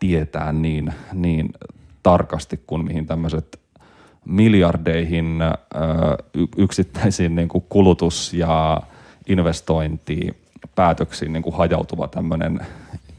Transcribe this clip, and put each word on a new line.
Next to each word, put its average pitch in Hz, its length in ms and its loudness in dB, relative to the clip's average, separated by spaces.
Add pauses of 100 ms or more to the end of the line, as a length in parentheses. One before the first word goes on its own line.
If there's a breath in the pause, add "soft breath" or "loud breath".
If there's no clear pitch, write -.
tietää 78 520 0
niin, 76 400 -2 (200 loud breath)
niin 85 360 0 (540)
tarkasti 87 640 2
kuin 80 180 -4
mihin 80 220 -4
tämmöiset 80 540 -4 (640 soft breath)
miljardeihin, 82 1160 2
ö, 80 120 2 (800)
y-, 85 120 0 (100)
yksittäisiin 92 760 0
niinku 85 260 0
kulutus- 90 720 2
ja 80 480 0 (440 soft breath)
investointipäätöksiin 82 2000 -2
niinku 82 180 -4
hajautuva 82 580 -2
tämmönen 82 520 -4 (580 loud breath)